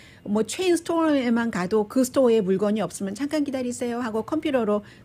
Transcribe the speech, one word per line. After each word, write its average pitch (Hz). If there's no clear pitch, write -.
뭐 214
체인 349
스토어에만 285
가도 208
그 262
스토어에 240
물건이 202
없으면 196
"잠깐 285
기다리세요." 247
하고 220
컴퓨터로 247